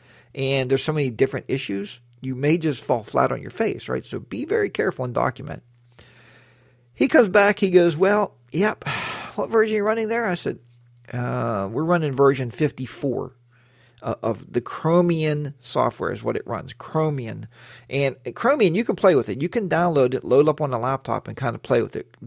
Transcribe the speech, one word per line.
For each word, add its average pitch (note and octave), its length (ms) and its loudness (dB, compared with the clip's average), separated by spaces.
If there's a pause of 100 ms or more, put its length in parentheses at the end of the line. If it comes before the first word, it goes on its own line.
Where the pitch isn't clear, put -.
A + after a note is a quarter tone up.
(340)
and C3+ 360 -2
there's C3+ 140 2
so D3+ 100 -2
many C#3+ 180 0
different C3 360 0
issues, G3 520 -4 (220)
you C3 120 -6
may C#3+ 240 2
just D#3 260 -2
fall A#2 200 0
flat C3 280 2
on A#2+ 100 -4
your F#2 100 -12
face, - 360 -4
right? B2 160 -4
So G#2+ 160 -10
be G3+ 260 -8
very G#3 240 0
careful - 360 -4
and B2 80 -8
document. - 500 -4 (1300)
He C4 120 2
comes A#3+ 220 6
back, G3+ 300 4
he F#3+ 100 2
goes, F3 260 6
"Well, G3 380 2 (180)
yep, F#3+ 360 -2
<sighs> - 480 -8
what - 160 -4
version A3 240 4
are - 20 0
you G3+ 60 0
running A3 240 0
there?" A3+ 180 -2
I F#3+ 80 0
said, C#3+ 240 -4 (560)
"Uh, A#2+ 580 -2
we're C3+ 120 -2
running D#3+ 320 0
version C3+ 340 4
fifty-four, B2 880 -4 (640)
uh, A2+ 220 -4
of G#2+ 280 -4
the A#2+ 100 0
Chromium D#3 1000 0
software - 520 -2
is A2 120 -8
what A2+ 120 -2
it - 120 -6
runs, - 260 -8
Chromium." B2+ 720 -4 (420)
And C#3 280 -2 (180)
Chromium, A#3+ 400 2
you G#3+ 100 0
can G3 120 -2
play F#3+ 180 6
with B2 160 2
it. A2 120 -6
You F3 80 -2
can G#3+ 200 -4
download D3+ 460 2
it, - 80 -6
load C3+ 260 6
up D3 100 -2
on C#3 140 -2
a A#2+ 60 -2
laptop B2 480 -4
and G#2+ 100 -12
kind B2 180 -4
of - 60 -16
play A#2+ 220 2
with - 120 -8
it. - 120 -8 (200)